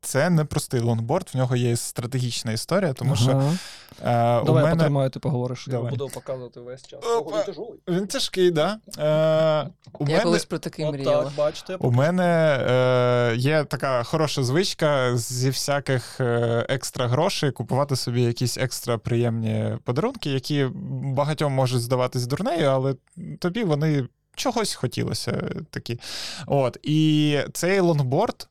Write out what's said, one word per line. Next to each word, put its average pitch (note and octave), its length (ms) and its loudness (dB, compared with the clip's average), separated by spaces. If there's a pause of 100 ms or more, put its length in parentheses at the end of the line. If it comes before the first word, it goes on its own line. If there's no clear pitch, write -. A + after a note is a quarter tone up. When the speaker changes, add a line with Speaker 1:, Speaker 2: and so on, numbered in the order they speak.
Speaker 1:
це C#3+ 280 0
не D#3 160 4
простий - 360 -2
лонгборд, A#2 520 -2
в C3 40 -2
нього B2+ 180 0
є A#2+ 200 2
стратегічна A#2+ 760 -4
історія, D#3+ 420 0
тому C3+ 220 0
що, A#2 160 4
Speaker 2:
Ага. B2 1040 0
Speaker 1:
е, A2+ 40 2
у - 40 0
Speaker 2:
Давай D#3+ 180 6
я D3+ 60 4
Speaker 1:
мене E3+ 60 2
Speaker 2:
потримаю, C#3+ 340 2
ти C3 100 -12
поговориш, B2 480 -4
я C3 60 -6
Speaker 1:
Давай. A#2+ 180 -2
Speaker 2:
буду B2+ 220 -6
показувати B2+ 460 -12
весь B2 280 -16
час. - 120 -20 (180)
Speaker 1:
Опа. G#3+ 140 -4
Speaker 2:
О, G#3+ 80 -2
він G3+ 60 0
тяжелий. G3+ 420 -10
Speaker 1:
Він F#3 200 0
тяжкий, F#3 440 2
да. E3+ 260 0 (200)
Е, D#3 720 2 (300)
у - 40 -2
Speaker 3:
Я C#3+ 80 0
Speaker 1:
мене F3+ 120 4
Speaker 3:
колись E3+ 220 2
про D#3+ 140 -6
такий D#3+ 260 -8
Speaker 2:
Отак, D3 140 -4
Speaker 3:
мріяла. D3 380 2
Speaker 2:
бачите. D3+ 380 -2
Speaker 1:
у C3 160 0
мене, D#3+ 680 4 (120)
е, B2 680 4
є D3 260 2
така C3+ 400 -2
хороша D3+ 400 0
звичка C3+ 760 2
зі B2+ 320 -2
всяких, C3+ 720 -2
е, A#2+ 480 2
екстра C3 380 -2
грошей B2+ 440 0
купувати C3+ 440 -2
собі B2 260 0
якісь A#2+ 360 0
екстра B2 400 -2
приємні A2+ 840 0
подарунки, E3 460 -2
які C3+ 380 0 (360)
багатьом C#3+ 500 0
можуть B2+ 280 2
здаватись B2 460 0
дурнею, F#3 400 0
але C3+ 280 2 (440)
тобі G3 240 -2
вони D3 440 2 (280)
чогось A#3 380 -2
хотілося - 760 -4 (180)
такі. - 300 -8 (480)
От. C3+ 360 0
І D3+ 540 4 (160)
цей F#3+ 260 0
лонгборд D#3+ 720 0